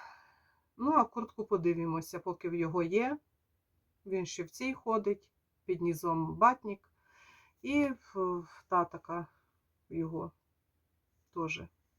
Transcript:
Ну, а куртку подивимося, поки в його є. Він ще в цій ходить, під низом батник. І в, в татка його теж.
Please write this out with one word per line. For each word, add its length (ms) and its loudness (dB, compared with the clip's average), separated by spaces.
Ну, 140 2
а 120 8
куртку 420 -6
подивимося, 760 0
поки 300 -6
в 40 -2
його 300 2
є. 340 2
Він 200 -2
ще 180 -8
в 60 -12
цій 240 -4
ходить, 540 -2
під 160 -2
низом 540 0
батник. 540 2
І 240 2
в, 540 -2
в 280 -14
татка 600 -2
його 420 -4
теж. 280 -4